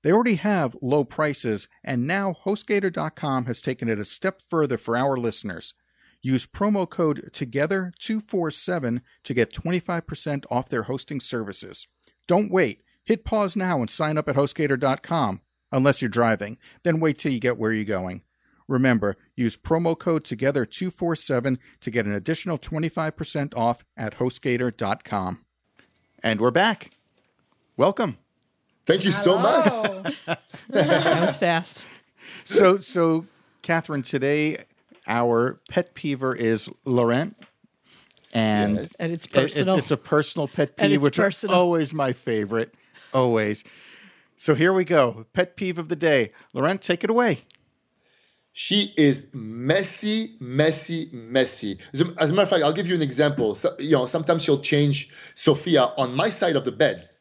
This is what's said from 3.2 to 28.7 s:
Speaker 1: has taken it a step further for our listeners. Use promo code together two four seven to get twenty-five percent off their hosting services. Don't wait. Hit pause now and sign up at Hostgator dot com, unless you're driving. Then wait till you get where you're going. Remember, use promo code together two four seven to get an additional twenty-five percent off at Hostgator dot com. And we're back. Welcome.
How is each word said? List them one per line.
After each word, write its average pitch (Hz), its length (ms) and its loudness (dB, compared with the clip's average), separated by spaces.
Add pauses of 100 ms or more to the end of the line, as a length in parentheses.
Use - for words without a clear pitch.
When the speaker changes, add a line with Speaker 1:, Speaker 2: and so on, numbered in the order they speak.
Speaker 1:
has 123 160 -6
taken 127 260 -4
it 107 120 0
a 104 60 -6
step - 440 -6
further 147 280 0
for 117 200 -2
our 135 180 2
listeners. 107 580 -6 (500)
Use 131 220 0
promo 202 440 -2
code 156 440 -2
together 156 680 -2
two 220 200 -4
four 175 320 -4
seven 131 500 -4 (220)
to 139 100 -8
get 117 200 2
twenty-five 170 540 -4
percent 143 440 -6
off 123 180 -2
their 117 140 -2
hosting 135 360 -8
services. 101 680 -10 (400)
Don't 190 240 2
wait. 170 300 0 (240)
Hit 220 200 0
pause 202 300 0
now 180 240 0
and 117 100 -2
sign 156 280 -2
up 151 100 -2
at 139 80 -2
Hostgator 139 440 0
dot 135 240 0
com, 127 380 -2 (300)
unless 135 300 2
you're 123 80 -2
driving. 110 480 0 (260)
Then 160 160 2
wait 156 200 0
till 151 120 -2
you 123 80 -2
get 123 180 0
where 110 140 0
you're 107 140 -2
going. 92 360 -4 (460)
Remember, 123 500 2 (180)
use 120 220 -2
promo 165 400 0
code 160 260 -2
together 135 420 -2
two - 240 -8
four 170 260 -4
seven 131 440 -2 (220)
to 120 100 -8
get 113 160 0
an 101 60 -2
additional 156 440 -4
twenty-five 156 580 -6
percent 143 380 -6
off 117 300 -2 (140)
at 110 200 -8
Hostgator 123 580 -2
dot 107 280 -4
com. 92 400 -6 (800)
And 110 180 0
we're 123 100 4
back. 190 400 0 (840)
Welcome. 170 400 0 (680)